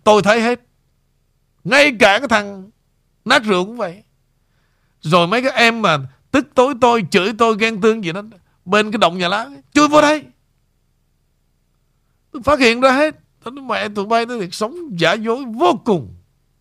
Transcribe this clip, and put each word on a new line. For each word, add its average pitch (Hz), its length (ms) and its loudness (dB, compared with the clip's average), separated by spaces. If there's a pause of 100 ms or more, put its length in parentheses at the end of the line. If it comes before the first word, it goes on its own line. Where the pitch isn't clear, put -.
tôi 214 180 4
thấy 220 200 2
hết. 240 200 -4 (1040)
Ngay 285 360 2
cả 208 200 4
cái 269 80 -6
thằng 202 420 -4 (560)
nát 262 180 0
rượu 190 220 0
cũng 233 120 -16
vậy. 190 260 -10 (1000)
Rồi 170 260 2
mấy 240 160 -2
cái 269 80 0
em 233 300 2
mà 165 160 2 (380)
tức 269 200 0
tối 262 260 2
tôi, 233 300 2
chửi 196 260 0
tôi, 226 220 2
ghen 226 220 -2
tương 220 220 0
gì 160 80 -6
đó, 190 100 -10 (440)
bên 208 260 0
cái 233 60 -4
động 180 200 2
nhà 180 100 -2
lá, 220 220 -4 (240)
chui 294 140 4
vô 302 140 4
đây. 302 220 2 (2000)
Tôi 269 120 -14
phát 285 160 2
hiện 240 220 2
ra 262 100 4
hết. 302 240 0 (280)
Tôi 233 100 -14
nói, 269 120 -18
"Mẹ 208 240 -6
tụi 208 160 -6
bay, 233 200 0
tôi 240 140 -10
thiệt 180 140 -8
sống 269 460 -10
giả 165 140 2
dối 226 320 -4
vô 247 400 -2
cùng." 135 280 -2 (480)